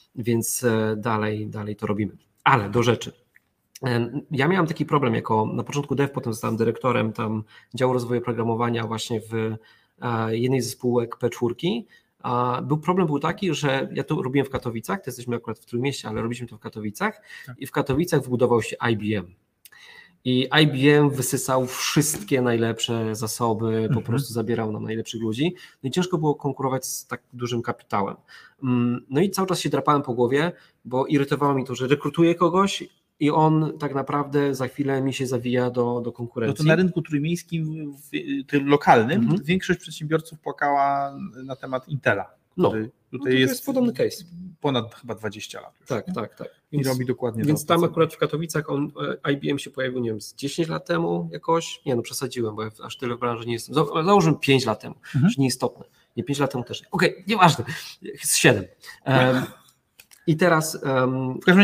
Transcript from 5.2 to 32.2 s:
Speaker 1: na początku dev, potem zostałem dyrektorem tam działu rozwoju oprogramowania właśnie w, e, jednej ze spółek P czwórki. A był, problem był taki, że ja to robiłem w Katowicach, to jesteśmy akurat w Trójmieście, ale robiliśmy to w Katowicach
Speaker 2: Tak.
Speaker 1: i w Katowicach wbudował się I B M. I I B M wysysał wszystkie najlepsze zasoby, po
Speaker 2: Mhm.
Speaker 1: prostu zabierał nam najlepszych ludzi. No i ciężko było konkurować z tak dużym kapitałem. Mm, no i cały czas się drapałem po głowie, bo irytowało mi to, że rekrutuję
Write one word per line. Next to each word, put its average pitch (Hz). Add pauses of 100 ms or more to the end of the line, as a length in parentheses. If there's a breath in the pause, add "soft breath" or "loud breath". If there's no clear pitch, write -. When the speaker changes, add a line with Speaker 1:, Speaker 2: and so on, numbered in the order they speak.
Speaker 1:
na 117
początku 139
dev, 135
potem 123
zostałem 113
dyrektorem 117
tam 110 (300 soft breath)
działu 127
rozwoju 120
oprogramowania 113
właśnie 110
w, 110 (460 soft breath)
e, 113
jednej 127
ze 107
spółek -
P 120
czwórki. 170 (320 soft breath)
A 123
był, 139
problem 180
był 143
taki, 165
że 135
ja 139
to 151
robiłem 131
w -
Katowicach, 120
to 190
jesteśmy 120
akurat 113
w -
Trójmieście, 123
ale 110
robiliśmy 117
to 107
w -
Katowicach 110 (240 loud breath)
Speaker 2:
Tak. 127
Speaker 1:
i -
w -
Katowicach 147
wbudował 120
się - (160)
I 107
B 104
M. 90 (920 loud breath)
I 127 (140)
I 151
B 139
M 147
wysysał 131
wszystkie 131
najlepsze 113
zasoby, 113 (100)
po 110
Speaker 2:
Mhm. 107
Speaker 1:
prostu 127
zabierał 110
nam 110
najlepszych 110
ludzi. 127 (280 loud breath)
No 135
i 127
ciężko 180
było 151
konkurować 135
z -
tak - (120)
dużym 120
kapitałem. - (480 loud breath)
Mm, 120
no 139
i 202
cały 190
czas 175
się 143
drapałem 143
po 131
głowie, 135 (340 soft breath)
bo 127
irytowało 139
mi 131
to, 123
że 127
rekrutuję 160